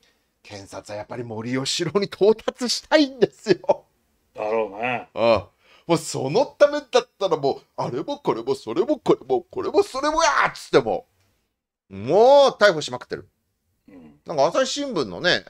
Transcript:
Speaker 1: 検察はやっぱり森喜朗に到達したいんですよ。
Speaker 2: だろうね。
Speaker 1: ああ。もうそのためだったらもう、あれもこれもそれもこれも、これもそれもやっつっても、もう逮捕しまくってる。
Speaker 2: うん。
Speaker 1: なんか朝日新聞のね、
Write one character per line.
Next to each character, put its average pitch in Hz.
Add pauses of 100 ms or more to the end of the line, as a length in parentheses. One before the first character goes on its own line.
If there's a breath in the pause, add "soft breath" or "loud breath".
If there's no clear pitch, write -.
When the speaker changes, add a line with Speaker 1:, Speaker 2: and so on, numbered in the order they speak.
(480)
Speaker 1:
検 101
察 98
は 104
や 104
っ -
ぱ 120
り 123
森 117
喜 135
朗 165
に 202
到 208
達 -
し -
た 311
い 294
ん 262
で 202
す -
よ。 - (520)
Speaker 2:
だ 110
ろ 110
う 101
ね。 117
Speaker 1:
あ 113
あ。 95 (400 soft breath)
も 165
う -
そ 135
の 226
た 285
め 294
だ 247
っ -
た 196
ら 156
も 139
う、 - (160)
あ 127
れ 135
も 285
こ 127
れ 117
も 131
そ 113
れ 143
も 285
こ -
れ -
も、 127
こ -
れ -
も 349
そ 269
れ 302
も 320
や 311 (180)
っ -
つ -
っ -
て 160
も、 107 (840)
も 214
う -
逮 208
捕 156
し -
ま 123
く -
っ -
て -
る。 - (640)
Speaker 2:
う 196
ん。 -
Speaker 1:
な 170
ん -
か 139
朝 262
日 254
新 285
聞 147
の 92
ね、 135